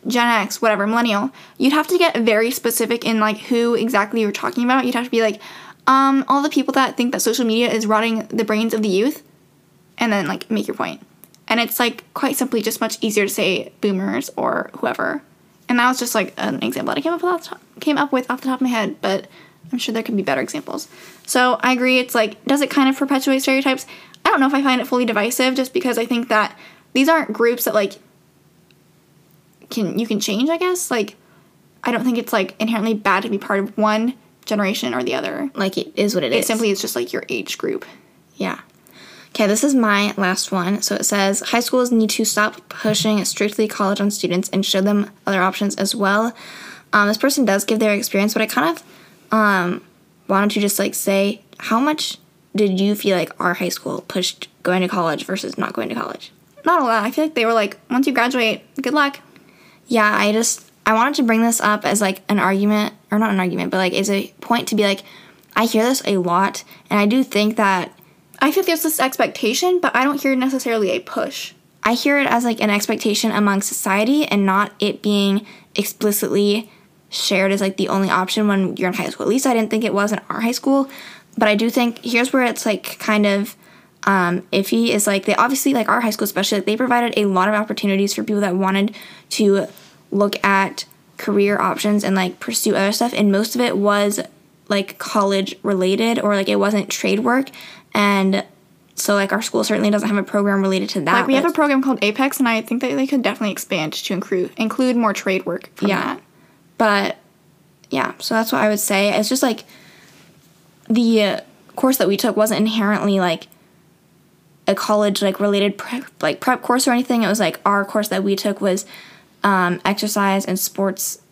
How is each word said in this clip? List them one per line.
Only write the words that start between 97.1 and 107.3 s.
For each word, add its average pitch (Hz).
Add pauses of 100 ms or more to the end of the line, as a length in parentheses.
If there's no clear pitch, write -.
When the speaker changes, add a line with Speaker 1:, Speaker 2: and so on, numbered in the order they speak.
Speaker 2:
work, 254 (440)
and 196 (520)
so, -
like, 196
our 202
school 226
certainly 208
doesn't 208
have 202
a 190
program 202
related 190
to 190
that, 165
Speaker 1:
Like, 240
we 269
have 277
Speaker 2:
but 339
Speaker 1:
a -
program 294
called 269
Apex, 269
and 262
I 226
think 233
that 269
they 269
could 269
definitely 208
expand 156
to -
include, 180
include 247
more 220
trade 190
work -
from 202
Speaker 2:
Yeah. 190
Speaker 1:
that. 359 (560)
Speaker 2:
But, 202 (720)